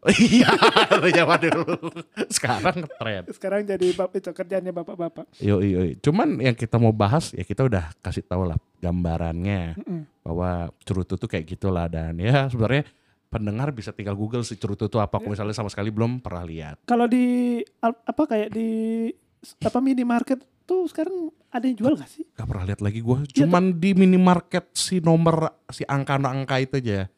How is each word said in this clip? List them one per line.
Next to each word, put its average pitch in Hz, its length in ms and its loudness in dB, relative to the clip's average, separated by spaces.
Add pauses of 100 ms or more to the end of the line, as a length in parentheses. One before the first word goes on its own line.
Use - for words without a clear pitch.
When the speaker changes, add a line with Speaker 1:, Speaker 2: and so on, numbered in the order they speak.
Speaker 1:
Iya, 226 420 6 (360)
<laughs> 180 340 4
zaman 165 240 4
dulu. 160 340 0 (520)
Sekarang 123 500 -2
ngetren. 113 520 -8
Speaker 2:
Sekarang 196 320 -4
jadi 190 300 -2
bab-, 185 220 -4
itu 190 160 -6
kerjaannya 185 440 -6
bapak-bapak. 170 520 -8 (120)
Speaker 1:
Yoi, 101 320 2
yoi. 90 280 0
Cuman 202 400 2
yang 123 160 2
kita 117 220 -4
mau 113 160 6
bahas, 110 400 0
ya 95 120 -8
kita 104 200 -4
udah 92 360 0
kasih 92 240 -6
tahu 92 220 -2
lah 82 100 -2 (220)
gambarannya. 85 1000 -2
Speaker 2:
Mm-mm. 170 260 -10 (200)
Speaker 1:
Bahwa 87 300 -4 (300)
cerutu 92 340 -4
tuh 110 120 -8
kayak 82 220 -6
gitulah. 90 380 -4
Dan 82 300 -6
ya 131 300 2
sebenarnya 123 400 0 (400)
pendengar 110 420 -4
bisa 113 220 -10
tinggal 101 220 -6
Google 110 300 -4
sih 110 120 -8
cerutu 101 320 -6
tuh 113 120 0
apa. 104 180 -2
Aku 110 100 -4
Speaker 2:
Iya. 104 60 -4
Speaker 1:
misalnya 104 220 -6
sama 107 120 -6
sekali 101 220 -6
belum 117 300 0
pernah 87 260 -10
lihat. 82 380 -12
Speaker 2:
Kalau 240 220 2
di 247 540 0 (200)
al-, 233 220 -2
apa, - 240 -2
kayak 220 240 -2
di 226 200 -4 (680)
s-, - 200 -20
apa, 226 200 -2
minimarket 254 600 0 (240)
tuh 370 220 0
sekarang 330 460 -4 (160)
ada 240 160 -6
yang 254 120 0
jual 247 200 2
gak - 120 -10
sih? - 220 -16
Speaker 1:
Gak - 160 -12
pernah 98 200 -4
lihat 101 140 -2
lagi 104 220 0
gue. 120 240 2
Speaker 2:
Iya, - 160 -14
Speaker 1:
Cuman 175 240 6
Speaker 2:
tuh. 185 120 0
Speaker 1:
di 175 160 2
minimarket 185 800 6
si - 280 -2
nomor, 165 520 4 (160)
si - 160 -10
angka-angka 135 760 -2
itu 131 200 -2
aja. 113 220 -2 (180)